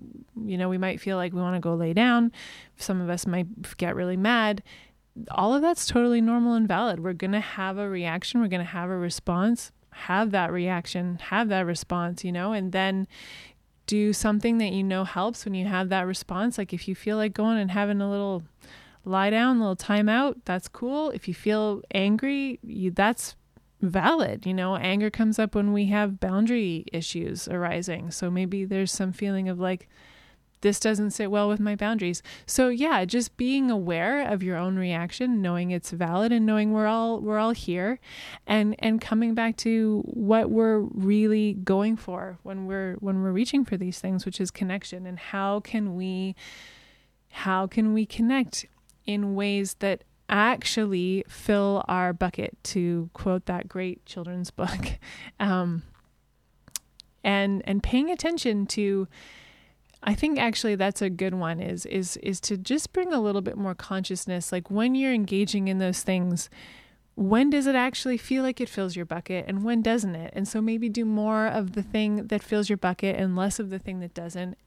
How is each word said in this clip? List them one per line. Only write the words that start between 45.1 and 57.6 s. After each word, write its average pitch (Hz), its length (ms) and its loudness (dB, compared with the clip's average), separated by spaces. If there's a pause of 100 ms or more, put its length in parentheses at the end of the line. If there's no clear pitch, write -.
how 202 440 -2
can 208 340 -2
we, 185 400 -2 (920)
how 190 360 0
can 214 280 2
we 220 120 2
connect 240 600 0 (400)
in 202 300 0
ways 202 440 0
that 196 240 0 (240)
actually 196 1000 2
fill 202 600 2
our 180 240 2
bucket, - 520 -2
to 170 500 0
quote 185 320 -2
that 180 240 -4
great 185 360 -8
children's 180 460 -8
<laughs> - 80 -8
book, 185 400 -4 (400)
um, 180 440 0 (1400)
and, 196 420 2